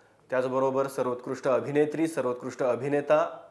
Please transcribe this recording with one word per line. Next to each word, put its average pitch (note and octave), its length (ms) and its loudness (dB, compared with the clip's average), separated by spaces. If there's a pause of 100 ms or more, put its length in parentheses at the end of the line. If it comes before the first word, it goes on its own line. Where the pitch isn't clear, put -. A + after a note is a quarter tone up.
(300)
त्याचबरोबर C3 560 0
सर्वोत्कृष्ट C3 600 -4
अभिनेत्री, D3 580 2
सर्वोत्कृष्ट B2+ 560 -4
अभिनेता C#3+ 760 2 (120)